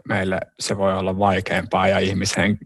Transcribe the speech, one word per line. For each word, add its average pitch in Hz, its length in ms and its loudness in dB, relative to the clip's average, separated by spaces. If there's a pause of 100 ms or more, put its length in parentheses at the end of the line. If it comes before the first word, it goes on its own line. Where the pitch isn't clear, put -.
meille 95 300 0 (200)
se - 180 -4
voi 98 200 2
olla 95 220 -2
vaikeampaa 92 680 0
ja 95 120 4
ihmishen-, 95 680 0